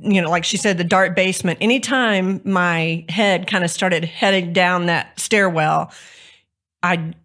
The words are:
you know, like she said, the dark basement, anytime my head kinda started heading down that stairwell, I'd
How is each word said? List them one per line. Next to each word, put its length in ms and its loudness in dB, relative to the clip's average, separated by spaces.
you 220 2
know, 80 -2
like 140 0
she 120 -4
said, 220 0
the 60 -2
dark 300 2
basement, 460 0
anytime 840 0
my 680 0
head 360 0
kinda 220 0
started 360 -2
heading 500 0
down 320 2
that 340 -2
stairwell, 720 0
I'd 320 -2